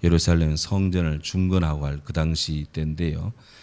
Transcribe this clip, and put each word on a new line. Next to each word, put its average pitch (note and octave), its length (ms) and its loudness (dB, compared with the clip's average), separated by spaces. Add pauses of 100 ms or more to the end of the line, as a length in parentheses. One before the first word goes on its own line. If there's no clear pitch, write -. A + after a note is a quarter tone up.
예루살렘 E2 520 4
성전을 F2 640 0
중건하고 F2 640 0
할 C#2+ 180 -4
그 - 100 -10
당시 D#2 580 -2
때인데요. D#2+ 600 -4 (300)